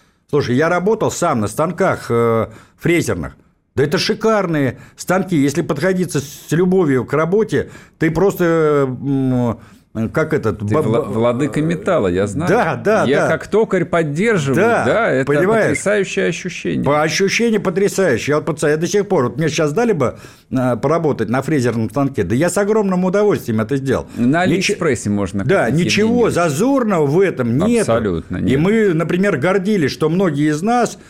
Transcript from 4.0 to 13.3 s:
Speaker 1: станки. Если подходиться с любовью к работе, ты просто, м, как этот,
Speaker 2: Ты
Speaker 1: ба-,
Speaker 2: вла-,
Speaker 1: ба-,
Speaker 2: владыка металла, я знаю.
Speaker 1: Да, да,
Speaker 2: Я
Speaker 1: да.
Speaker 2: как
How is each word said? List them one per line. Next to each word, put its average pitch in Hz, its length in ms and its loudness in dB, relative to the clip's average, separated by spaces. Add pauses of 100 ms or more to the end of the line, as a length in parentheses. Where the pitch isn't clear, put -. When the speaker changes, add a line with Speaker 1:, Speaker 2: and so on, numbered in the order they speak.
Speaker 1:
станки. 185 420 -2
Если 143 240 2
подходиться 175 580 -2
с - 320 -10
любовью 160 540 2
к 123 80 -6
работе, 160 560 0 (300)
ты 160 100 0
просто, 165 800 2
м, 127 720 0 (540)
как 160 200 -2
этот, 107 260 -2
Speaker 2:
Ты 110 60 -6 (100)
Speaker 1:
ба-, 156 60 2
Speaker 2:
вла-, 113 200 0
Speaker 1:
ба-, 104 100 -6
Speaker 2:
владыка 120 480 0
металла, 156 480 0
я 90 200 0
знаю. 143 240 -4
Speaker 1:
Да, 180 240 2
да, 180 300 0
Speaker 2:
Я 135 160 2
Speaker 1:
да. 147 80 2
Speaker 2:
как 156 180 -2